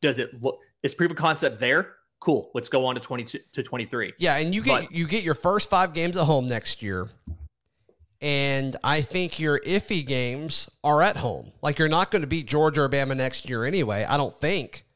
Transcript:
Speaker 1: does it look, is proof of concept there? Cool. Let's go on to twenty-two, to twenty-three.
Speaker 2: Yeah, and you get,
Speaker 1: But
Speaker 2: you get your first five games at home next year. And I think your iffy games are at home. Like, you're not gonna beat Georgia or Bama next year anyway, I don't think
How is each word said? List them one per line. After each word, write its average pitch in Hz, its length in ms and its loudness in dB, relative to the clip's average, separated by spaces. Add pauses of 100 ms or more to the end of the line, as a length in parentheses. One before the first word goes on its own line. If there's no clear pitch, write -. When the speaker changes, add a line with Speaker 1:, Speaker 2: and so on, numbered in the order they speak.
Speaker 1:
does 147 180 0
it 117 220 -6
look, 131 180 -2 (240)
is - 100 0
proof 170 180 2
of 156 60 -8
concept 151 420 0
there? 135 340 0 (260)
Cool. 139 360 0
Let's 120 140 -4
go 131 160 2
on 127 100 0
to 120 60 -6
twenty-two, 120 380 -8 (140)
to 135 100 -6
twenty-three. 117 540 -6
Speaker 2:
Yeah, 160 200 2
and 160 160 0
you 214 100 -2
get, 254 260 4
Speaker 1:
But - 20 -18
Speaker 2:
you 170 160 -2
get 196 160 0
your 160 120 2
first 202 340 0
five 185 240 2
games 170 240 0
at 165 80 4
home 139 220 4
next 117 340 -4
year. 95 280 -4 (1080)
And 139 640 0
I 151 180 2
think 180 380 -2
your 151 200 2
iffy 185 440 0
games 131 640 -2 (160)
are 147 200 6
at 208 140 2
home. 80 340 -4 (100)
Like, 147 160 -2
you're 160 100 4
not 170 220 2
gonna 175 160 0
beat 143 220 -2
Georgia 151 340 4
or 139 80 2
Bama 135 260 0
next 131 320 -4
year 117 160 -2
anyway, 120 460 0
I 139 80 2
don't 139 160 0
think 156 520 -4 (100)